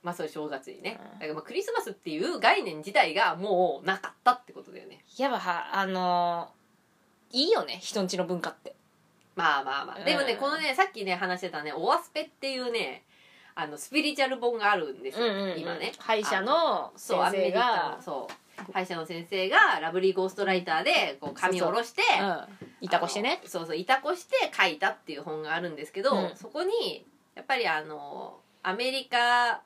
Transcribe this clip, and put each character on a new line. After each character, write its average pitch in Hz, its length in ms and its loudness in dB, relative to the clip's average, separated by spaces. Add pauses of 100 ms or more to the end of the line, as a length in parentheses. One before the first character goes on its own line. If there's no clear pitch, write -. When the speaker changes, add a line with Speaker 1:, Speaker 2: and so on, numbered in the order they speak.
Speaker 1:
ま 175 100 -6
あ、 175 40 -4
そ 170 80 -6
う 156 40 -4
い - 20 -4
う - 40 -14
正 151 160 -6
月 139 220 -8
に - 100 -16
ね。 226 180 -8
Speaker 2:
う - 180 -18
ん。 - 20 -18
Speaker 1:
だ - 0 -
か 156 80 -8
ら 151 80 -4
ま 156 40 -6
あ、 151 40 -12
ク - 100 -14
リ 381 100 0
ス 466 80 -4
マ 466 100 0
ス 208 100 -8
っ - 20 -8
て - 160 -12
い 156 140 -4
う 330 160 -2
概 330 240 6
念 165 140 -8
自 160 140 -10
体 185 220 4
が 180 220 4
も 180 480 2
う - 20 -4
な 190 140 2
か - 100 -10
っ - 20 -16 (120)
た 247 80 6
っ 247 120 0
て - 80 -20
こ - 120 -14
と - 80 -20
だ - 100 -16
よ - 60 -20
ね。 - 160 -20 (140)
Speaker 2:
や 269 120 2
っ - 20 0
ぱ 220 80 0
は、 180 400 -2
あ 196 60 2
の 175 680 0 (800)
ー、 240 60 -2
い 294 120 2
い - 20 8
よ 233 120 4
ね、 143 180 -8
人 - 200 -2
ん 185 60 0
ち 185 100 -4
の 185 80 0
文 175 160 -2
化 165 80 -4
っ - 60 -14
て。 - 200 -16 (600)
Speaker 1:
ま 156 240 4
あ 135 40 -4
ま 139 200 -2
あ - 20 -6
ま - 100 -10
あ。 - 40 -12
Speaker 2:
う - 20 -10
ん。 - 40 -4
Speaker 1:
で 311 100 4
も 285 80 2
ね、 233 120 0
こ 269 140 -2
の 302 80 -2
ね、 302 180 -2
さ 381 100 4
っ 392 60 -10
き 214 140 -6
ね、 180 100 0
話 180 260 -2
し - 20 -8
て 180 80 -4
た 151 120 -8
ね 151 80 -6
「オ 160 140 -4
ワ 262 160 4
ス - 80 -18
ペ」 302 140 -4
っ - 60 -12
て 269 220 -6
い 262 60 -4
う 254 140 -4
ね、 170 340 -4 (500)
あ 156 120 -4
の、 147 100 -12
ス - 140 -14
ピ 294 100 2
リ 294 140 -2
チ 285 80 2
ュ - 20 4
ア 262 40 0
ル 262 100 -4
本 240 180 0
が 208 140 4
あ 208 40 6
る 151 200 -4
ん 117 80 -16
で 131 80 -6
す 180 80 -8
よ、 240 80 2
Speaker 2:
う - 20 4
ん - 20 0
う 196 40 -2
ん 196 160 -2
う 175 40 -4
ん。 160 40 -6
Speaker 1:
今 170 160 -6
ね。 185 240 -6
Speaker 2:
歯 220 160 0
医 208 100 0
者 190 160 2
の 226 100 0
Speaker 1:
あ 269 400 2
の、 - 60 -20
そ - 240 0
う、 185 100 4
Speaker 2:
先 - 20 -2
生 185 180 2
が。 233 160 4
Speaker 1:
ア 240 40 4
メ 208 60 2
リ 151 140 0
カ 135 60 -8
の、 131 40 -16
そ 135 300 -8
う。 - 20 -12 (380)
歯 190 100 0
医 185 40 -2
者 185 100 -6
の 165 100 -6
先 170 240 -8
生 190 200 0
が 302 300 6
ラ 160 120 -2
ブ 180 100 2
リ 190 100 6
ー 180 40 0
ゴ 190 100 2
ー 185 40 0
ス 190 60 -12
ト 202 100 0
ラ 190 80 4
イ 185 100 2
タ 165 140 0
ー 180 60 0
で、 240 380 2
こ - 100 -6
う、 - 20 -10
紙 185 280 0
を 175 60 4
下 175 40 2
ろ 233 120 2
し - 80 -10
て、 - 100 -2
Speaker 2:
そ 480 60 4
う 415 120 4
そ 202 60 2
う。 165 220 -2 (140)
う - 40 -14
ん。 - 160 -20
板 175 160 2
越 170 160 2
し 208 80 -2
ね。 285 200 0
Speaker 1:
あ - 40 -20
の、 - 40 -18
そ 175 120 -6
う 165 40 -6
そ 160 80 -6
う、 - 20 -4
板 254 240 2
越 320 160 -2
し 349 100 -14
て - 300 0
書 196 120 4
い 151 120 -2
た 190 100 2
っ - 80 -6
て - 160 -12
い 143 40 -8
う 135 60 -10
本 156 200 -6
が 156 120 -2
あ 175 60 0
る 175 80 -4
ん 156 60 -10
で 143 100 -10
す - 80 -16
け 196 80 -6
ど、 254 140 2
Speaker 2:
う 196 40 2 (140)
ん。 - 20 -16
Speaker 1:
そ 196 140 -18
こ 320 140 -6
に、 403 420 -2 (300)
や - 80 -16
っ - 20 -18
ぱ 269 100 0
り 233 120 0
あ 156 160 0
の、 143 560 -12 (240)
ア 185 100 0
メ 247 180 -2
リ 262 140 -4
カ 240 600 4